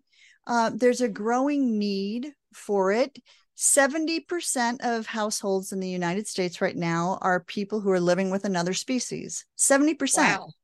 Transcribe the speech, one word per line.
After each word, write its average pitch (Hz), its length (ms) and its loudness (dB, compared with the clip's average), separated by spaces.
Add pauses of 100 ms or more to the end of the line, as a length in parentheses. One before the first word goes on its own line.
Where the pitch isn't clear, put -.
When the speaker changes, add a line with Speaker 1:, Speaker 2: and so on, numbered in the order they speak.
(480)
Speaker 1:
Uh, 233 260 2
there's 247 280 2
a 247 80 2
growing 240 680 0
need 208 560 -4 (220)
for 196 360 0
it. 254 280 0 (360)
Seventy 311 640 2
percent 254 640 -2
of 233 220 -2
households 208 640 -2
in 190 80 -6
the 185 80 -4
United 185 400 -2
States 180 320 -4
right 196 160 0
now 170 460 0
are 180 220 2
people 208 380 -6
who 196 100 2
are 185 80 4
living 180 320 2
with 196 140 -2
another 180 280 0
species. - 720 -6 (100)
Seventy 285 380 4
percent. 262 460 2
Speaker 2:
Wow. 175 100 -14 (140)